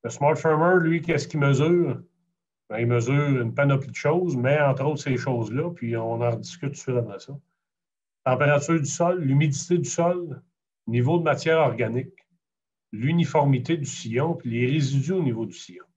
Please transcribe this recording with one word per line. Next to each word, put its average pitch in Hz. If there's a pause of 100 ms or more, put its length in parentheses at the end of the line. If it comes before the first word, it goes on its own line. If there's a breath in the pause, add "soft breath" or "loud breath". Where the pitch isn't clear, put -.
Le 120
Smart 147
Farmer, 165
lui, 165
qu'est-ce 156
qu'il 151
mesure ? 143 (680)
Ben, 110
il 117
mesure 131
une 117
panoplie 139
de -
choses, 160
mais 131
entre 135
autres 147
ces 131
choses-là, 120
puis 117
on 113
en 120
rediscute -
tout -
de -
suite 127
après 107
ça. - (920)
Température 143
du 143
sol, 180
l'humidité 147
du -
sol, 170 (460)
niveau 123
de 170
matière 160
organique, 120 (640)
l'uniformité 143
du 139
sillon, 131
puis -
les 117
résidus 139
au 185
niveau 113
du 95
sillon. - (120)